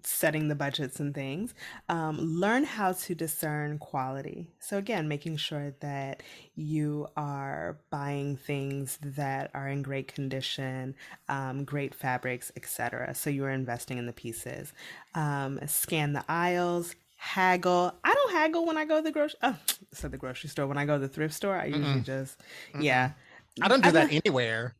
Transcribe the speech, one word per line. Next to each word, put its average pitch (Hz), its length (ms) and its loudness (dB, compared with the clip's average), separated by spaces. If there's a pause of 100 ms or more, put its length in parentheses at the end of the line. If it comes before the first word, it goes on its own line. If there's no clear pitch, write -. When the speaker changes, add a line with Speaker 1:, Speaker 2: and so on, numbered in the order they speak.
Speaker 1:
setting 156 440 2
the 151 80 2
budgets 139 440 -2
and 143 140 -2
things, 147 400 -6 (360)
um, 160 300 0
learn 190 440 2
how 214 300 0
to 180 220 -4
discern 151 640 -4
quality. 143 680 -6 (120)
So - 180 -6
again, 196 300 -2
making 151 300 -4
sure 143 440 -4
that 139 420 -6 (320)
you 151 520 0 (100)
are 143 600 -4 (120)
buying 143 480 -2
things 139 640 -4
that 139 520 -2
are 139 140 -4
in 139 140 -2
great 135 320 -4
condition, 135 840 -4 (340)
um, 135 360 -2
great 139 280 -4
fabrics, 127 640 -2
et - 100 -14
cetera. 120 480 -4
So - 160 -2
you 139 160 0
are 135 60 -2
investing 127 460 -4
in 120 80 -4
the 120 80 -6
pieces. 123 600 -10 (420)
Um, 143 520 -2
scan 151 460 0
the 143 160 -2
aisles, 175 680 2 (220)
haggle. 180 760 4 (100)
I 349 100 6
don't 539 180 6
haggle 330 340 4
when 320 120 2
I 311 80 0
go 311 120 4
to 311 40 4
the 311 100 0
grocery, 302 320 0
oh, 233 140 2 (360)
so - 140 -8
the 135 100 -6
grocery 131 320 -8
store. 139 180 0
When 143 100 0
I 143 80 2
go 147 100 4
to 143 40 2
the 135 140 0
thrift 151 220 -2
store, 196 220 0
I - 80 -2
usually 143 200 0 (160)
Speaker 2:
Mm-mm. - 40 -2
Speaker 1:
just, 135 340 -6 (340)
Speaker 2:
Mm-mm. 143 100 -2
Speaker 1:
yeah. 127 280 4 (500)
Speaker 2:
I 180 60 6
don't 247 160 8
do 269 60 12
Speaker 1:
I - 20 8
Speaker 2:
that 156 200 8
Speaker 1:
know, 151 140 4
Speaker 2:
anywhere. 123 540 2